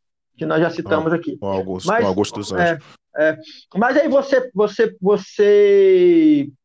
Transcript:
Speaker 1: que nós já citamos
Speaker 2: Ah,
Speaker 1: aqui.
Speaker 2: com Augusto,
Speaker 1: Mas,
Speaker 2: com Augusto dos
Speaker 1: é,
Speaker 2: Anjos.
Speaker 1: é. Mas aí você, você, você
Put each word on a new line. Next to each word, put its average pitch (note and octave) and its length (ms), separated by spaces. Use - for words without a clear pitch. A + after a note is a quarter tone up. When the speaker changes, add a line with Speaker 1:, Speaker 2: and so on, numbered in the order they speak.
Speaker 1:
que - 80
nós D#3 160
já E3+ 80
citamos D#3+ 460
Speaker 2:
Ah, - 20
Speaker 1:
aqui. C#3+ 220
Speaker 2:
com G2+ 80
Augusto, F#2+ 400
Speaker 1:
Mas, A3 160
Speaker 2:
com G#3 60
Augusto G3 260
dos G#2 180
Speaker 1:
é, F3 200
Speaker 2:
Anjos. D3+ 120
Speaker 1:
é. D#3 220
Mas A#3+ 220
aí D4+ 120
você, C4+ 460
você, G#3 460
você F#3+ 1500